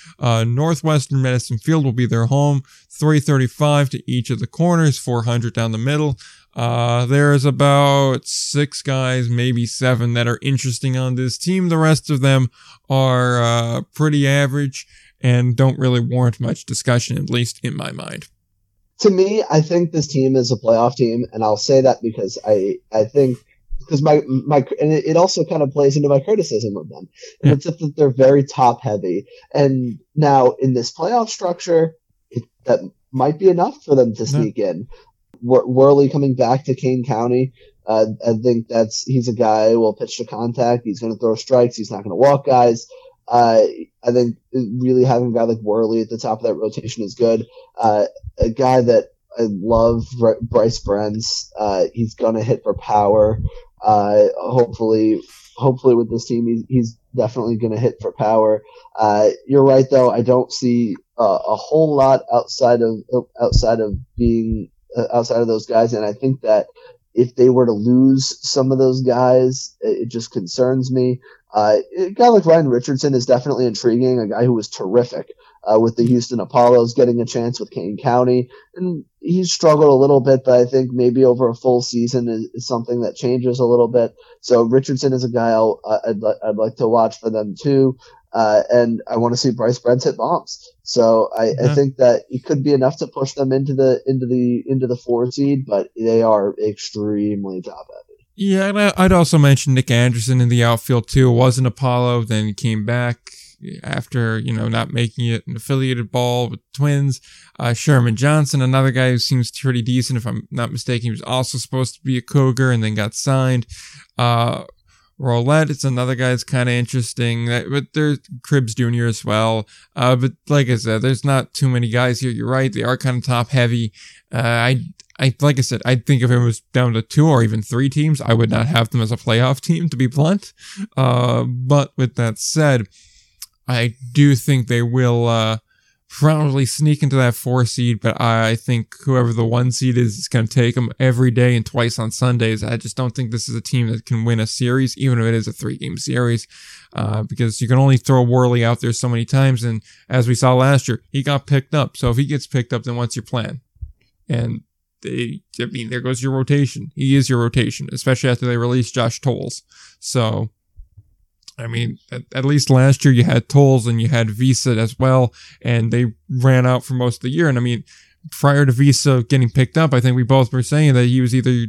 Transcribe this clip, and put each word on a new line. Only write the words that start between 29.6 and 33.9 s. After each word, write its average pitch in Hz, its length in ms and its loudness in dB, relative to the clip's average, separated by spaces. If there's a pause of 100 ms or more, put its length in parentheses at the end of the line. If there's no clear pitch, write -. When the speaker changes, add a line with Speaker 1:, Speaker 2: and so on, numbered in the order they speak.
Speaker 2:
now 139 460 4
in 135 140 0
this 120 180 -4
playoff 220 380 -2
structure, 170 640 -2 (340)
it, - 140 -8 (220)
that 123 120 2 (320)
might 139 300 -2
be 190 80 4
enough 180 360 0
for 143 120 2